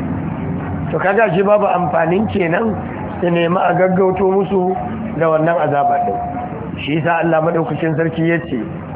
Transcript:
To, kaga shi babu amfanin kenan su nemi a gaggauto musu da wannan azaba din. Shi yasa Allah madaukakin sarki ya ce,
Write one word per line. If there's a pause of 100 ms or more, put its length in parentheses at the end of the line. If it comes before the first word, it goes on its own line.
(880)
To,
kaga
shi
babu
amfanin
kenan (480)
su
nemi
a
gaggauto
musu (440)
da
wannan
azaba
din. (640)
Shi
yasa
Allah
madaukakin
sarki
ya
ce, (380)